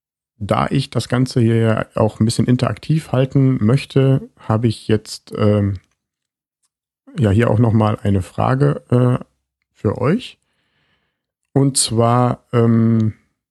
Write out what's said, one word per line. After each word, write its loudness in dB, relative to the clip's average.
Da -2
ich -2
das -6
Ganze -2
hier 2
ja 0
auch 0
ein 2
bisschen 0
interaktiv -2
halten 0
möchte, 0
habe -2
ich -4
jetzt, -6
ähm, 0
ja, 0
hier 2
auch 2
noch 2
mal 0
eine 0
Frage, -2
äh, 0
für -4
euch. -4
Und 2
zwar, 0
ähm, 2